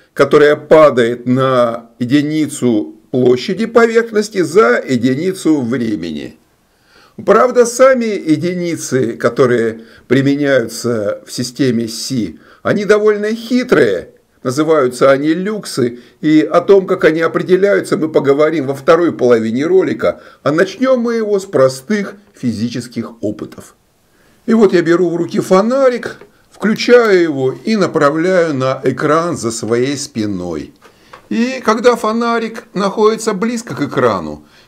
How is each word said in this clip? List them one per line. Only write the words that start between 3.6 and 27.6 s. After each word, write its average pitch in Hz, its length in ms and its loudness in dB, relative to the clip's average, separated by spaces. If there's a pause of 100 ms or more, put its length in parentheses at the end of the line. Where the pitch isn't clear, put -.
поверхности 226 760 0
за 208 420 2
единицу 143 760 -2
времени. 98 760 -6 (920)
Правда, 240 400 4
сами 262 380 2
единицы, 160 1080 -2
которые 117 680 0 (260)
применяются 123 1200 0
в - 60 -18
системе 120 560 -2
Си, 110 500 -6 (240)
они 170 220 -2
довольно 208 500 2
хитрые. 220 760 0 (340)
Называются 135 640 2
они 143 240 2
люксы, 180 640 -4 (220)
и 156 220 4
о 165 180 0
том, 196 260 4
как 185 160 -2
они 165 180 2
определяются, 180 760 0
мы 156 120 -4
поговорим 147 600 0
во 139 80 -4
второй 165 360 2
половине 117 540 0
ролика, 156 540 0 (240)
а 139 80 0
начнем 240 480 0
мы 233 140 -2
его 208 260 -2
с 196 40 -8
простых 131 680 -2 (200)
физических 113 840 -8
опытов. - 540 -10 (720)
И 226 80 2
вот 220 180 6
я 170 100 2
беру 170 280 2
в 165 60 -4
руки 170 240 -4
фонарик, 240 800 0 (340)
включаю 220 680 2
его 135 320 0 (120)